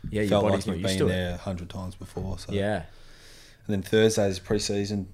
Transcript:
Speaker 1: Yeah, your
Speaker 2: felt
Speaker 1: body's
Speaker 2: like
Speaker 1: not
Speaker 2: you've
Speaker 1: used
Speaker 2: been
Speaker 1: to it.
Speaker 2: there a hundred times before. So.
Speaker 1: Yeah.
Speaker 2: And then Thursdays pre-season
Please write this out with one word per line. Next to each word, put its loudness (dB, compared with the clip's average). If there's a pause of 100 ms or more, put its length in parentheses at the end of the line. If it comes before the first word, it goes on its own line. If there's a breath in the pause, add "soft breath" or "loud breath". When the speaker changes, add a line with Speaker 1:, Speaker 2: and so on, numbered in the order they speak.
(100)
Speaker 1:
Yeah, -2
your 0
Speaker 2:
felt 6
Speaker 1:
body's 2
Speaker 2:
like -
Speaker 1:
not -2
Speaker 2:
you've 0
Speaker 1:
used 2
Speaker 2:
been 4
Speaker 1:
to 2
it. 0
Speaker 2:
there -2
a -6
hundred -8
times -10
before. -8
So. -10
Speaker 1:
Yeah. 0 (840 loud breath)
Speaker 2:
And 0
then 0
Thursdays 4
pre-season -2